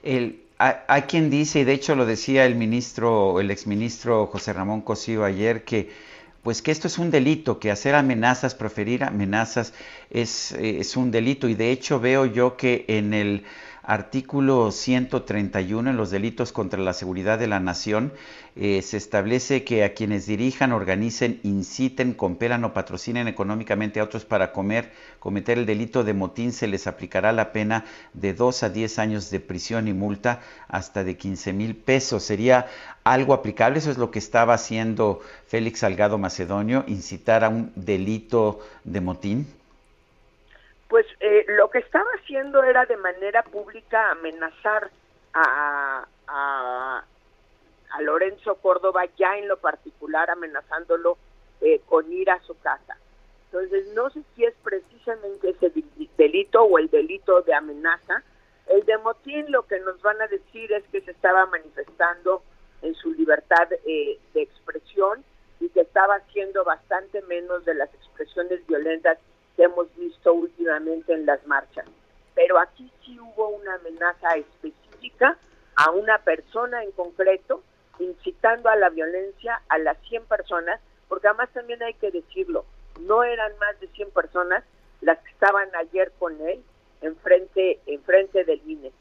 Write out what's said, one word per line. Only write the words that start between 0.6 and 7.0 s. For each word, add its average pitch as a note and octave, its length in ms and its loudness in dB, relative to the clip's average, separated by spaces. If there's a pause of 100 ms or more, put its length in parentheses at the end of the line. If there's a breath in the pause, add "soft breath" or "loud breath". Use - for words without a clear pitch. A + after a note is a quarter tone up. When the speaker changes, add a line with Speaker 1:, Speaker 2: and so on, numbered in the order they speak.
Speaker 1:
hay C#3+ 160 4
quien D#3+ 260 2
dice, D3+ 300 2
y C3+ 40 6
de C3 100 4
hecho C#3 220 0
lo B2+ 100 2
decía C3 400 4
el A#2+ 100 4
ministro, A2+ 840 2
el G2+ 120 0
exministro G#2+ 760 -2
José G2+ 260 -8
Ramón G#2 280 -4
Cosío G#2+ 420 -4
ayer, G#2+ 400 0
que, G#2+ 280 -4 (520 loud breath)
pues, A#2 180 -4
que D#3 100 -2
esto D#3 160 -2
es - 100 -4
un E3+ 140 -2